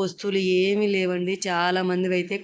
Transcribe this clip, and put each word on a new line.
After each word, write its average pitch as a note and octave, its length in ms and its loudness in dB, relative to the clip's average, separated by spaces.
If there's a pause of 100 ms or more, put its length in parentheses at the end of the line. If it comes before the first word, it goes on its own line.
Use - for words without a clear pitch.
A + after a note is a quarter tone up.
వస్తువులు F#3+ 400 -2 (200)
ఏమీ G3+ 340 2
లేవండి. F3+ 400 0 (120)
చాలా F3+ 340 0
మందివి F3+ 380 0
అయితే F#3+ 240 -4